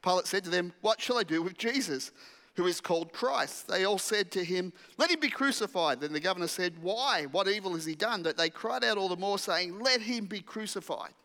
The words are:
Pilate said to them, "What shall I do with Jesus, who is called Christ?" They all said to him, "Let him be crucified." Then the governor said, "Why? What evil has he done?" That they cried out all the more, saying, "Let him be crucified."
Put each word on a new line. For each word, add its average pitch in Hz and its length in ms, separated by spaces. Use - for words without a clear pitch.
Pilate 180 240
said 190 180
to 170 60
them, 175 300
"What 214 220
shall 247 160
I 220 40
do 160 200
with 180 160
Jesus, 220 540
who 180 120
is 175 140
called 165 320
Christ?" - 560
They 185 160
all 196 140
said 202 320
to 185 140
him, 180 280
"Let 320 140
him 320 100
be 294 80
crucified." 190 720
Then 147 140
the 151 60
governor 180 280
said, 170 320
"Why? 208 440
What 180 220
evil 196 280
has 160 100
he 160 100
done?" 208 280
That 160 160
they 170 100
cried 240 360
out 220 120
all 190 120
the 180 80
more, 196 220
saying, 180 420
"Let 254 200
him 226 240
be 196 160
crucified." 175 720